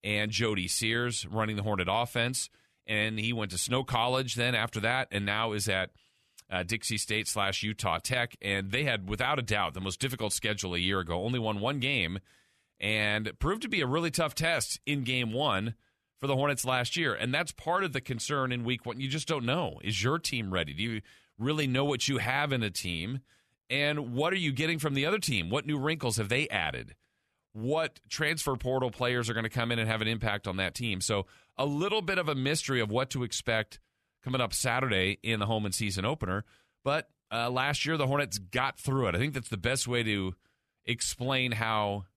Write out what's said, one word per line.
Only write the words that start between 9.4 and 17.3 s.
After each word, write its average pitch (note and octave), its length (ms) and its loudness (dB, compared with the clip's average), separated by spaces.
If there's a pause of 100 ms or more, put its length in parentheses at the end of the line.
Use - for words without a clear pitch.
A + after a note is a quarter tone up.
doubt, G2+ 320 0
the F#2 80 -6
most F#2+ 180 -4
difficult B2 340 -2
schedule G2+ 420 -2
a F2 40 2
year F#2+ 200 4
ago. E2+ 240 -2
Only A#2+ 160 0
won G#2+ 200 0
one C3 200 -2
game G#2+ 400 0 (600)
and G#2+ 600 0
proved G3+ 220 0
to A#3+ 80 -6
be F#3 120 2
a C3 60 2
really D#3+ 240 2
tough D#3+ 240 0
test D#3+ 500 0
in C#3+ 180 0
game B2 280 0
one A2+ 440 0 (440)
for C#3 80 -4
the C#3 80 2
Hornets C#3 300 2
last B2 320 0
year. D3+ 160 2
And B2 200 -2